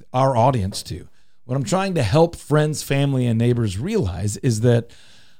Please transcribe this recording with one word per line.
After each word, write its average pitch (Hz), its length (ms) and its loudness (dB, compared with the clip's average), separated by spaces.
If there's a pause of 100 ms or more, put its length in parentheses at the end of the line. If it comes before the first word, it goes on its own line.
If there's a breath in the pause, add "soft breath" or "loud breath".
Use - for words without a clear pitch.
(140)
our 131 240 2
audience 113 460 0
to, - 240 -14 (380)
what 123 100 -6
I'm 135 80 -2
trying 190 320 -2
to 147 80 2
help 156 320 2
friends, 151 480 0
family, 139 420 0
and 113 140 2
neighbors 117 400 0
realize 107 580 -2
is 110 240 0
that 120 300 2 (480 soft breath)